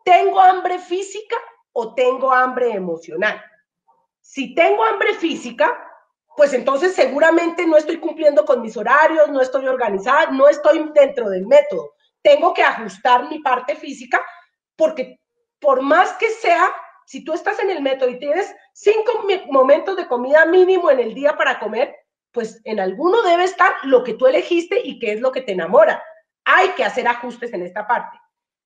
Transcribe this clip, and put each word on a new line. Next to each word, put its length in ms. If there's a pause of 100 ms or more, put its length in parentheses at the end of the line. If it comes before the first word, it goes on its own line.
"¿Tengo 360
hambre 380
física 580 (360)
o 220
tengo 380
hambre 380
emocional?". 720 (800)
Si 340
tengo 300
hambre 300
física, 680 (540)
pues 160
entonces 420
seguramente 720
no 120
estoy 220
cumpliendo 460
con 160
mis 160
horarios, 540
no 100
estoy 280
organizada, 640
no 160
estoy 440
dentro 380
del 160
método. 480 (280)
Tengo 300
que 100
ajustar 680
mi 100
parte 380
física 440 (540)
porque 460 (400)
por 200
más 340
que 140
sea, 460 (320)
si 180
tú 100
estás 260
en 100
el 120
método 280
y 80
tienes 340 (200)
cinco 520
mi-, 240
momentos 480
de 120
comida 360
mínimo 460
en 80
el 160
día 220
para 240
comer, 340 (380)
pues 320
en 160
alguno 420
debe 220
estar 400
lo 180
que 120
tú 120
elegiste 580
y 140
qué 140
es 80
lo 100
que 100
te 120
enamora. 500 (420)
Hay 260
que 140
hacer 220
ajustes 460
en 100
esta 240
parte. 320 (480)